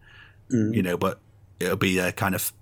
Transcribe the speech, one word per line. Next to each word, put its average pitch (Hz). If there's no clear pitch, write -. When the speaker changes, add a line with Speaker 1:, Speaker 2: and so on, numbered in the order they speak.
Speaker 1:
Mm. 110
Speaker 2:
you 101
know, 87
but 92
it'll 90
be 95
a 90
kind 95
of -